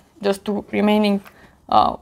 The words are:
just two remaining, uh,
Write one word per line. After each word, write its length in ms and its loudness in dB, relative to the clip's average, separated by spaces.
just 240 -4
two 260 -6
remaining, 500 0
uh, 320 2